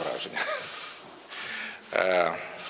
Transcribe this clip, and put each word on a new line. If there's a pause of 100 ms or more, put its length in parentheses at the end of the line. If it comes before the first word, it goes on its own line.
враження. (1500)
Е, (340)